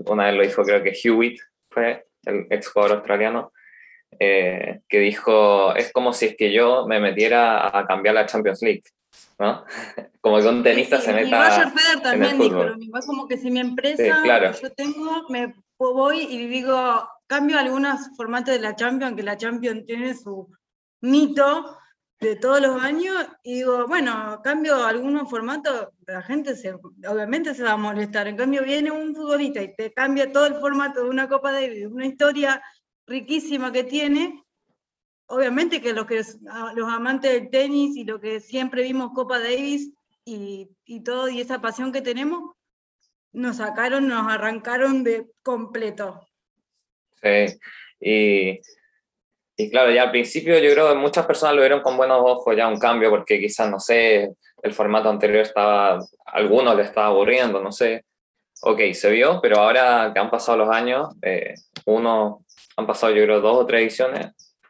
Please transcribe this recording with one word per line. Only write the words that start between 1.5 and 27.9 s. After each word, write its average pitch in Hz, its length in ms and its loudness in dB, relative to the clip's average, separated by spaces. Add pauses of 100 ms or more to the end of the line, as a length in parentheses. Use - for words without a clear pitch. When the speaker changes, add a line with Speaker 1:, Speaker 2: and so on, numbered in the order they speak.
Speaker 1:
fue 117 360 -4 (180)
el 95 260 -6
ex 101 180 -4
jugador 104 300 2
australiano, 110 540 -2 (680)
eh, 95 680 0
que 107 120 2
dijo, 104 720 4
"Es - 180 -2
como 123 200 0
si 117 140 0
es 107 100 -4
que 104 160 2
yo 120 340 4
me 110 140 0
metiera 107 760 2
a 101 100 0
cambiar 95 280 2
la 107 120 4
Champions 107 360 -2
League", 107 200 0 (560)
¿no? 104 280 -2
<laughs> - 540 -16
Como 107 180 4
que 107 80 6
un 120 160 4
tenista 123 360 4
Speaker 2:
Sí, 120 80 -4
Speaker 1:
se 110 60 2
Speaker 2:
y - 20 0 (100)
Speaker 1:
meta 117 240 4
Speaker 2:
Roger - 240 4
Federer 320 200 2
Speaker 1:
en - 40 0
el - 60 -8
Speaker 2:
también 240 360 0
dijo 113 120 4
Speaker 1:
fútbol. 90 200 0
Speaker 2:
lo - 80 -10
mismo, 233 200 -12
es 254 80 -10
como 277 220 -8
que 247 100 -4
si 254 120 -6
mi 247 100 -2
empresa 254 420 -4
Speaker 1:
Sí, - 80 2 (120)
claro. 113 300 4
Speaker 2:
que - 100 -14
yo 262 100 -12
tengo, 302 580 -8
me 247 240 -6 (240)
voy 269 420 0 (100)
y 240 160 -8
digo, 254 600 -2 (180)
cambio 294 320 0
algunos 269 580 -2
formatos 240 380 -4
de 240 60 -2
la 214 160 -6
Champions, 254 400 -4
que 208 80 -8
la 208 120 -6
Champions 226 480 -6
tiene 240 300 -8
su 196 340 -16 (520)
mito 285 760 2 (440)
de 220 160 -2
todos 262 240 0
los 262 200 0
años, 330 360 -4 (260)
y 247 120 -10
digo, 247 340 -2
bueno, 220 560 -4
cambio 302 400 0
algunos 254 440 -2
formatos, 247 600 -6 (180)
la 185 160 -12
gente 269 320 -6
se, 190 180 -12
obviamente 208 800 -8
se 247 120 -10
va 220 80 0
a 214 40 -2
molestar. 208 520 -6